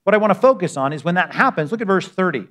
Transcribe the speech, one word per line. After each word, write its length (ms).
What 140
I 20
wanna 160
focus 440
on 160
is 100
when 100
that 180
happens, 400
look 100
at 40
verse 220
thirty. 440